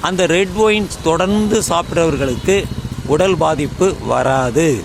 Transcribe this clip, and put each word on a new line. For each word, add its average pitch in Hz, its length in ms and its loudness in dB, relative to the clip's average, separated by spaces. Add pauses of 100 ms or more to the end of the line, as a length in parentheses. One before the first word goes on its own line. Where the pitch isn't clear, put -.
அந்த 185 160 0 (100)
ரெட் 185 320 0
ஒயின்ஸ் 214 320 0 (100)
தொடர்ந்து 202 500 2 (120)
சாப்பிட்றவர்களுக்கு 165 880 0 (560)
உடல் 180 300 2
பாதிப்பு 156 440 0 (240)
வராது. 131 560 2 (180)